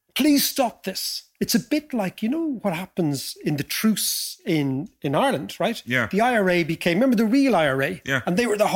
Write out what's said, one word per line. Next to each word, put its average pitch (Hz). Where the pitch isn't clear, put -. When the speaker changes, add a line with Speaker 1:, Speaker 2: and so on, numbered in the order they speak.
Speaker 1:
"Please 285
stop -
this." -
It's 202
a 202
bit 302
like, 190
you 214
know, 302
what 196
happens 156
in 151
the 143
truce -
in, 147
in 143
Ireland, 190
right? 208
Speaker 2:
Yeah. 120
Speaker 1:
The 190
I 247
R 190
A 175
became, 165
remember 247
the 226
real 262
I 160
R 135
A? 170
Speaker 2:
Yeah. 131
Speaker 1:
And 180
they 240
were 208
the 202